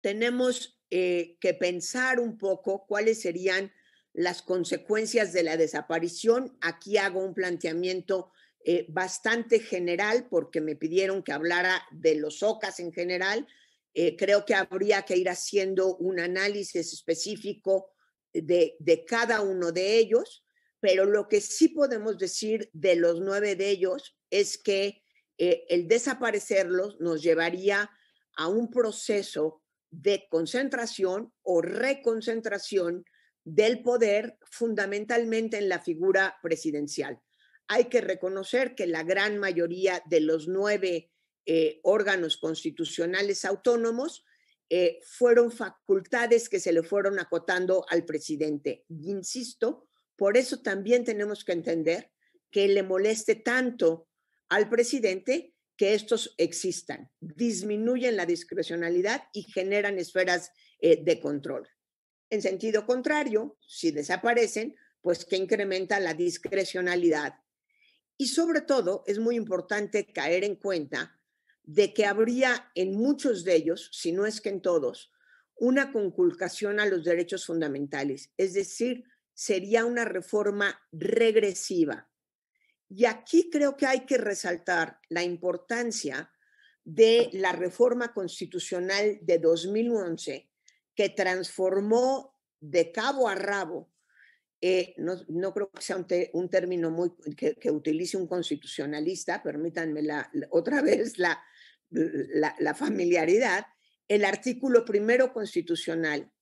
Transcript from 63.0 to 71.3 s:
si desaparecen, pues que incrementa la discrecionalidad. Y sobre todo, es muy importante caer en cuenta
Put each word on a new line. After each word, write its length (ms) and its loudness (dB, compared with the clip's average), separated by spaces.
si 240 -2
desaparecen, 840 0
pues 240 -2
que 120 -2
incrementa 640 -2
la 140 -2
discrecionalidad. 1200 -2
Y 80 -2
sobre 340 2
todo, 460 0
es 120 -2
muy 180 0
importante 760 -4
caer 320 0
en 120 -4
cuenta 640 -6